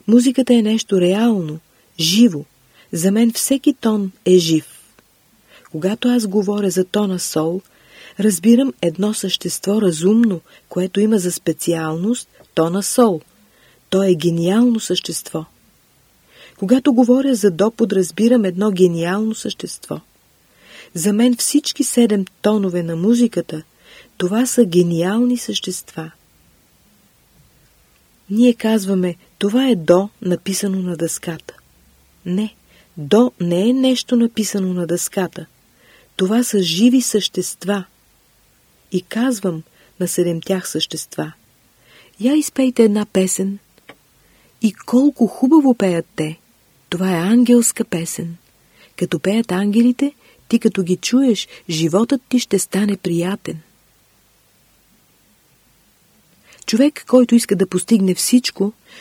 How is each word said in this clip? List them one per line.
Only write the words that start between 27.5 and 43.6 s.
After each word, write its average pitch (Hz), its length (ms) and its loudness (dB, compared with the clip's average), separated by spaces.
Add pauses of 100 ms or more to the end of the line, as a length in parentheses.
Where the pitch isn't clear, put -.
Ние 233 240 4
казваме, 190 600 -2 (220)
това 247 300 0
е 240 60 4
до, 175 340 2 (140)
написано 190 600 -4
на 180 140 -6
дъската. 165 580 -8 (720)
Не, 202 280 -4 (420)
до 202 440 2
не 175 280 0
е 247 40 2
нещо 262 440 0
написано 208 560 -2
на 180 140 -4
дъската. 170 600 -6 (680)
Това 214 260 0
са 208 200 0
живи 226 400 2
същества. 190 800 -4 (1080)
И 180 100 -4
казвам 208 600 -4 (380)
на 180 80 -2
седемтях 175 600 -4
същества: - 640 -8 (880)
"Я 262 160 0
изпейте 262 460 0
една 208 240 2
песен." 196 520 -2 (1040)